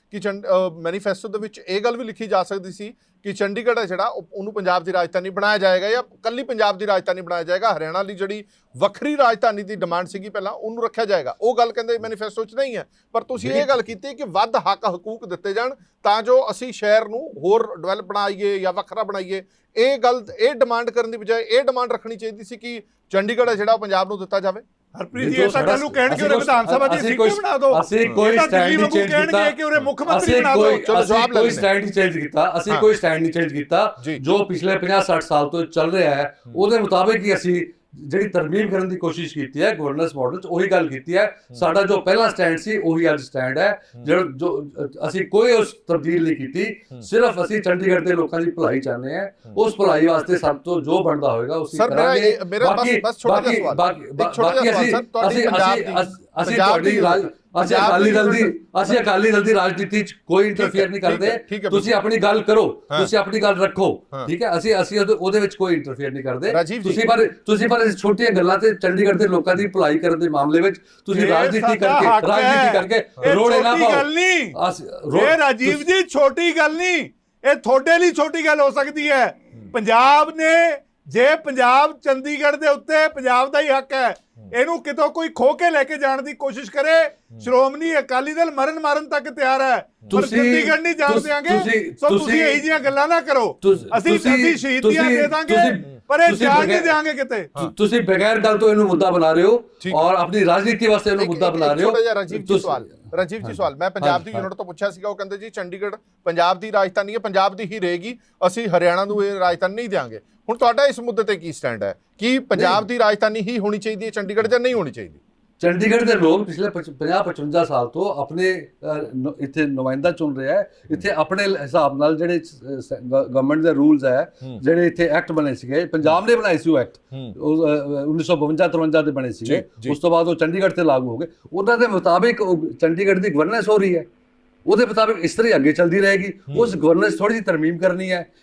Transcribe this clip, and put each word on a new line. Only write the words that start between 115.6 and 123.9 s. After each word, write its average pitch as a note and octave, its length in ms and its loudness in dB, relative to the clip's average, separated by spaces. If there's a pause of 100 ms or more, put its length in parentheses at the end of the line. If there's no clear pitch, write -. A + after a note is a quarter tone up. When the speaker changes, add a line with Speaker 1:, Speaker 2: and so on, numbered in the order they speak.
Speaker 2:
ਚੰਡੀਗੜ੍ਹ G#3+ 440 2
ਦੇ A3+ 80 2
ਲੋਕ F#3 340 2
ਪਿਛਲੇ F#3 240 -4
ਪਚ-, E3+ 200 -10
ਪੰਜਾਹ D#3+ 340 -2
ਪਚਵੰਜਾ E3 400 -2
ਸਾਲ B2 240 -2
ਤੋਂ F#3+ 320 -4
ਆਪਣੇ, F3+ 460 -2 (160)
ਅ, D3+ 180 -6 (160)
ਨ-, C3+ 220 -4
ਇੱਥੇ D3 280 -2
ਨੁਮਾਇੰਦਾ C3+ 440 -2
ਚੁਣ D3 260 -4
ਰਿਹਾ C3+ 220 -2
ਹੈ, G3+ 120 -4 (200)
ਇੱਥੇ E3+ 180 -4
Speaker 1:
ਹੂੰ। F#3 80 -2
Speaker 2:
ਆਪਣੇ F3+ 280 0
ਹਿਸਾਬ C#3+ 540 0
ਨਾਲ D3+ 180 2
ਜਿਹੜੇ E3+ 240 -2
ਸ-, C3 480 -12
ਸ-, - 40 -10
ਗ-, B2+ 360 -2
ਗਵਰਨਮੈਂਟ C3+ 340 0
ਦੇ E3 100 4
ਰੂਲਸ C#3+ 320 4